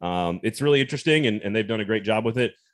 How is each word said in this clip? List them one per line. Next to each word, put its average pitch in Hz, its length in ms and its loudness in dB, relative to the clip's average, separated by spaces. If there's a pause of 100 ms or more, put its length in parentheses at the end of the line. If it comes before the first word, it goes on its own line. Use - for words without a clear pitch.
um, 87 400 -2
it's 110 180 -4
really 143 200 4
interesting, 147 460 0
and, 104 160 0
and 101 120 -4
they've 110 120 0
done 110 140 -4
a 107 40 -4
great 104 180 0
job 107 220 0
with 117 120 0
it. 123 160 0 (220)